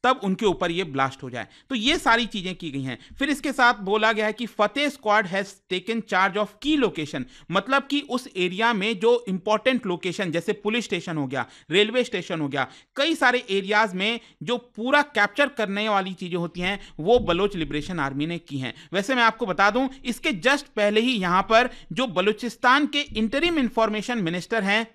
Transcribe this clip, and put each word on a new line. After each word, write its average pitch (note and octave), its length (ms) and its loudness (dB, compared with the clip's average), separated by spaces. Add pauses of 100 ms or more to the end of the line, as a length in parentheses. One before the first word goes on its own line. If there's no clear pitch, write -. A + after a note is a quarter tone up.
तब B3+ 200 4
उनके G3 220 0
ऊपर F3+ 260 2
ये F3+ 120 -2
ब्लास्ट C3+ 400 -2
हो B2+ 60 -10
जाए। A#2 180 -10 (220)
तो C4+ 60 -4
ये C4 220 0
सारी A#3 280 2
चीजें F#3 300 -8
की D#3+ 160 -10
गई C3+ 120 -6
हैं। B2+ 160 -8 (200)
फिर C#4+ 100 0
इसके C#4+ 220 -2
साथ B3 220 4
बोला G#3+ 380 2
गया G#3+ 140 0
है G#3+ 80 -2
कि A3+ 120 -6
"Fateh - 440 0
squad G#3+ 380 0
has F#3+ 180 -2 (280)
taken G#3+ 280 -4 (120)
charge F#3+ 240 2
of G#3 100 0 (180)
key D4 180 2
location", D#3 400 -4 (280)
मतलब C4 360 0
कि C#4+ 220 -2
उस A#3+ 180 -4 (100)
एरिया F#3 360 0
में G3+ 260 -2
जो A#3 280 4
इंपॉर्टेंट G#3+ 580 0
लोकेशन, F3 460 -4
जैसे E3+ 220 -2
पुलिस G#3+ 320 -2
स्टेशन E3+ 320 -4
हो C#3 100 -2
गया, B2+ 180 -4 (260)
रेलवे G#3+ 320 2
स्टेशन F3 380 -4
हो D3 60 -2
गया, C3+ 200 -2 (280)
कई D#4 200 0
सारे B3 340 2
एरियाज G3 440 0
में G#3+ 260 -2 (240)
जो A3+ 140 -2
पूरा C4 440 0
कैप्चर B3 460 0
करने G#3+ 420 -2
वाली F#3+ 240 0
चीजें F3+ 240 -6
होती E3+ 240 -6
हैं F#3+ 180 -2 (200)
वो F3 200 4
बलोच F#3 360 0
लिबरेशन D3+ 440 -4
आर्मी C#3 260 -2
ने E3+ 120 -6
की C#3+ 200 -10
हैं। B2+ 160 -6 (200)
वैसे G3+ 220 0
मैं A#3+ 80 4
आपको A3+ 220 2
बता G3 260 2
दूं, B3+ 160 0 (180)
इसके C4 260 -4
just B3 300 2
पहले G#3+ 400 0
ही B3+ 100 0
यहाँ F#3 300 2
पर A3+ 280 4 (240)
जो B3 140 0
बलूचिस्तान A3+ 800 2
के D4 140 -2
इंटरिम C#4+ 580 0
इन्फॉर्मेशन A3+ 580 0
मिनिस्टर F3+ 460 -2
हैं G#3+ 320 0